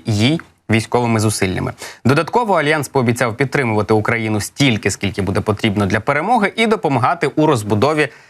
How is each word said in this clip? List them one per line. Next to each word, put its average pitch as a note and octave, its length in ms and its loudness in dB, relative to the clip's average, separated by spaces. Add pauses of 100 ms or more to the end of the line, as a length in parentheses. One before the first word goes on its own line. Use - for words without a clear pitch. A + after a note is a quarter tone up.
їй A#2 360 0 (280)
військовими A2+ 500 0
зусиллями. F#2+ 540 -2 (320)
Додатково E3+ 480 2
Альянс D3+ 340 0
пообіцяв A#2+ 500 0
підтримувати A2+ 560 0
Україну A2 480 0
стільки, A2 500 0
скільки G2 300 -4
буде F#2+ 200 0
потрібно G#2 440 0
для F#2+ 140 0
перемоги, F#3 560 0
і A3+ 120 0
допомагати D#3+ 600 0
у D3+ 180 0
розбудові C3+ 640 2 (200)